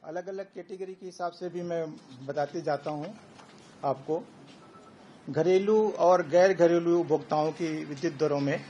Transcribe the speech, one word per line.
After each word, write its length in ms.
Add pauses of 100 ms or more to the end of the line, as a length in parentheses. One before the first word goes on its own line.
अलग-अलग 420
कैटेगरी 480
के 120
हिसाब 260
से 180
भी 120
मैं 300 (340)
बताते 360
जाता 300
हूं 140 (800)
आपको। 420 (1000)
घरेलू 600 (100)
और 280
गैर 260
घरेलू 460
उपभोक्ताओं 520
की 340
विद्युत 340
दरों 200
में 300